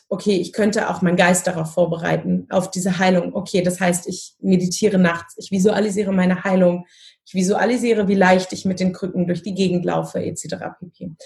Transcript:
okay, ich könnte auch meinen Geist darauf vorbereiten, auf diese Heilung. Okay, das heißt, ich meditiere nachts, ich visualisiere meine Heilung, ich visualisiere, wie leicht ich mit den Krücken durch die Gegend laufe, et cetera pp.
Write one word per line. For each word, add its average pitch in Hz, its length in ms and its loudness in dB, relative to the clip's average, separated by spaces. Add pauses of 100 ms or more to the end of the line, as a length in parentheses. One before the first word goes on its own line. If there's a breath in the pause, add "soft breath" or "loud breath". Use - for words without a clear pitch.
okay, 196 280 0
ich 170 160 -4
könnte 220 360 0
auch - 140 -2
meinen 175 140 2
Geist 180 320 4
darauf 160 260 -4
vorbereiten, 170 760 -2
auf 185 200 0
diese 185 300 -2
Heilung. 180 340 2
Okay, 185 280 -2
das 175 180 -2
heißt, 175 260 0
ich - 340 -10
meditiere 190 580 2
nachts, 170 380 0
ich - 140 -14
visualisiere 196 640 0
meine 185 320 2
Heilung, 180 420 2 (400 loud breath)
ich - 80 -20
visualisiere, 208 720 2
wie 202 80 2
leicht 185 380 4
ich - 120 -12
mit 185 140 -2
den 185 140 0
Krücken 180 340 -4
durch 175 160 -4
die 202 120 -6
Gegend 180 300 0
laufe, 165 380 -2
et - 160 -6
cetera - 300 -10 (100)
pp. 180 320 -14 (160 loud breath)